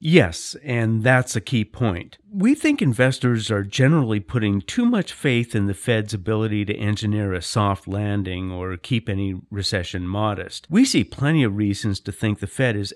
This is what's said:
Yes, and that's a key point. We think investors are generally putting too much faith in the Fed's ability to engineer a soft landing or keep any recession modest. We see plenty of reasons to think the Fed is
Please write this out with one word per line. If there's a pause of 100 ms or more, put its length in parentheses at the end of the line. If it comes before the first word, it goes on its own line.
Yes,
and
that's
a
key
point. (140)
We
think
investors
are
generally
putting
too
much
faith
in
the
Fed's
ability
to
engineer
a
soft
landing
or
keep
any (100)
recession
modest.
We
see
plenty
of
reasons
to
think
the
Fed
is